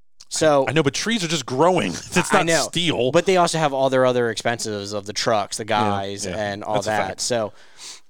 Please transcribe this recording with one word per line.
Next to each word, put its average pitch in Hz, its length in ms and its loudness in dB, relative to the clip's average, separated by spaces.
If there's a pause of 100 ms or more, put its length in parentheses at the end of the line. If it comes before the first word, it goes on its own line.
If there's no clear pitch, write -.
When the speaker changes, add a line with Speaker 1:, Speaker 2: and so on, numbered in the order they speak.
(300)
Speaker 1:
So 143 380 2
Speaker 2:
I 131 60 -2
know, 160 100 4
but 135 100 2
trees 214 300 -2
are 165 40 -4
just 151 180 -2
growing. 139 460 2
<laughs> - 240 -6
It's 175 180 2
Speaker 1:
I - 40 6
Speaker 2:
not 175 80 2
Speaker 1:
know. 160 180 2
Speaker 2:
steel. 127 480 0
Speaker 1:
But 170 140 4
they 190 120 4
also 170 200 2
have 147 160 2
all 135 160 2
their 127 160 4
other 123 240 2
expenses 107 640 -4
of 101 120 -6
the 101 80 -10
trucks, 104 440 0
the 113 60 -6
Speaker 2:
Yeah, 107 160 0
Speaker 1:
guys, 101 460 -2
Speaker 2:
yeah. 92 120 -6
Speaker 1:
and 104 260 -4
all 107 120 -4
Speaker 2:
That's 104 120 -2
a - 40 -6
Speaker 1:
that. 101 160 0
Speaker 2:
fact. 95 140 -10
Speaker 1:
So, 113 320 -4 (560)